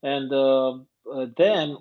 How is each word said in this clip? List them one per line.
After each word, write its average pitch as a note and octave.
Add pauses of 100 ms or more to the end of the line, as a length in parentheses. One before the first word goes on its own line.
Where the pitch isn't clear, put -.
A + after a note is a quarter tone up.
And, C#3
uh, C3+ (380)
uh, C3 (100)
then E3